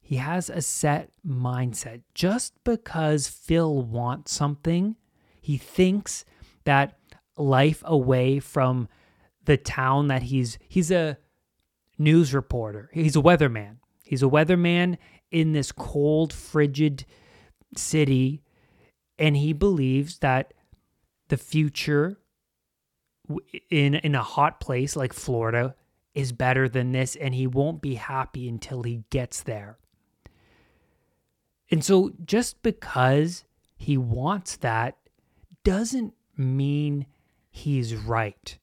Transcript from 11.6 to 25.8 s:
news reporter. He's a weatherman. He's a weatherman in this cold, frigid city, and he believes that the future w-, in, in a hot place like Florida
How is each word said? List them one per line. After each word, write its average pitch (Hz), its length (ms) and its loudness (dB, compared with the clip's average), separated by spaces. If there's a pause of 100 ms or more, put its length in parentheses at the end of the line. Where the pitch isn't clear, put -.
news 151 340 6
reporter. 110 640 -6
He's 160 220 2
a 151 40 6
weatherman. 123 600 4 (220)
He's 131 200 -2
a 135 60 6
weatherman 175 680 4 (360)
in 160 180 2
this 147 220 -2
cold, 151 600 0
frigid 147 720 0 (720)
city, 135 680 0 (720)
and 151 180 4
he 147 160 2
believes 147 680 0
that 131 340 0 (720)
the 139 100 -2
future 151 840 -2 (1080)
w-, - 180 -8 (240)
in, 143 280 4
in 151 180 0
a 135 80 0
hot - 380 0
place 135 340 -4
like 135 180 -4
Florida 120 640 -2 (400)